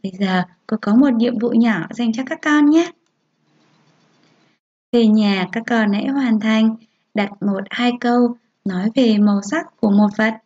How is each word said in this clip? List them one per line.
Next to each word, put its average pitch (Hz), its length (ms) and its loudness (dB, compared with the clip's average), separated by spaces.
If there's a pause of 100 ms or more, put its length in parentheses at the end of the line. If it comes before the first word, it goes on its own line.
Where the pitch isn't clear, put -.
Bây 196 160 -10
giờ 185 240 -2 (240)
cô 220 140 -4
có 208 140 -2
một 269 180 4
nhiệm 233 260 -2
vụ 233 120 -2
nhỏ 226 400 0
dành 233 220 -4
cho 226 140 -6
các 320 160 -8
con 294 280 4
nhé. 339 220 2 (2000)
Về 233 140 4
nhà 208 460 2
các 226 140 -6
con 220 260 0
hãy 202 140 -2
hoàn 262 340 0
thành 220 360 0 (380)
đặt 202 280 -4
một 196 180 -2 (100)
hai 240 300 -2
câu 240 360 0 (280)
nói 196 300 -4
về 226 240 2
màu 202 240 2
sắc - 380 -8
của 214 100 0
một 208 260 4
vật. 220 180 0 (120)